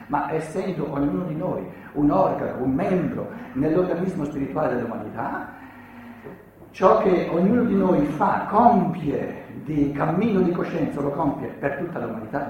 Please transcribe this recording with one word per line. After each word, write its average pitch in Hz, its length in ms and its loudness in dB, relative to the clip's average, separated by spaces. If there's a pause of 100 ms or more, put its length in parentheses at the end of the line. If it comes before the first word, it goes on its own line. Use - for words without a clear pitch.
ma 143 260 -2
essendo 160 580 -4
ognuno 151 340 0
di 156 120 -4
noi 170 300 -4 (260)
un 147 180 4
organo, - 540 2
un - 80 2
membro 165 560 0 (240)
nell'organismo 170 720 0
spirituale 139 520 -2
dell'umanità, 113 840 -6 (1120)
ciò 202 280 6
che 170 280 2
ognuno 190 320 4
di 196 140 2
noi 185 280 4
fa, - 460 0
compie 185 960 2 (180)
di 143 300 0
cammino 180 480 2
di 170 100 4
coscienza, 160 500 -2
lo 139 100 0
compie 139 360 -2
per 139 300 -4
tutta 139 280 -6
l'umanità, 113 460 -6